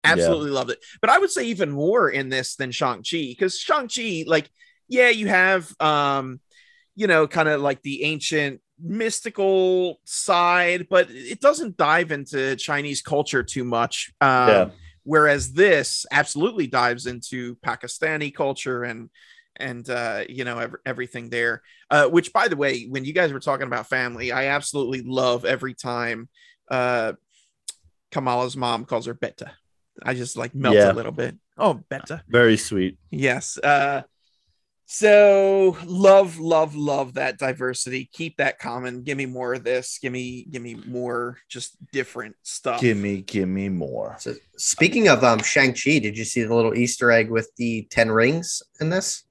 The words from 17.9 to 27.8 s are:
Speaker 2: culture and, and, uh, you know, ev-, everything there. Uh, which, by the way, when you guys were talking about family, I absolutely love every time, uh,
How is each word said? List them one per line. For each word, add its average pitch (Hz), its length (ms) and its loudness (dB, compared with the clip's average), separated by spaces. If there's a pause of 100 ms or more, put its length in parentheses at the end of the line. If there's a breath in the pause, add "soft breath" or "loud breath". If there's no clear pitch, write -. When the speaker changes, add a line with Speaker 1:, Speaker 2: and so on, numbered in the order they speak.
Speaker 2:
culture 135 500 -4
and, 117 260 -12 (460 soft breath)
and, 123 340 -12
uh, 117 400 -6
you 127 160 -10
know, 120 140 -6
ev-, 117 160 -8 (100)
everything 123 440 -10
there. 117 320 -4 (280 soft breath)
Uh, 143 180 4
which, 165 260 2
by 220 140 2
the 170 80 -2
way, 135 300 -2
when 131 200 -8
you 151 80 -8
guys 170 200 0
were 131 60 -8
talking 135 280 -4
about 120 200 -6
family, 123 440 -4
I 131 160 -2
absolutely 139 540 -4
love 127 440 0
every 131 280 -2
time, 120 560 -6 (400 soft breath)
uh, 123 440 0 (1000)